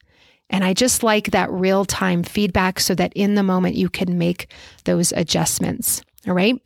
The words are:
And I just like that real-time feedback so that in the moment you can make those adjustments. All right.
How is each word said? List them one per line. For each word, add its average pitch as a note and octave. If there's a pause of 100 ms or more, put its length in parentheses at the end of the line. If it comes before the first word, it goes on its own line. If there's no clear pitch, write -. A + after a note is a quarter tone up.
(480)
And F#3+
I F#3
just A#3+
like G#3+
that F#3
real-time F#3
feedback F#3
so -
that F3
in G3+
the G3+
moment F#3
you F3+
can F3+
make F3 (340)
those F3
adjustments. - (240)
All F#3
right. G#3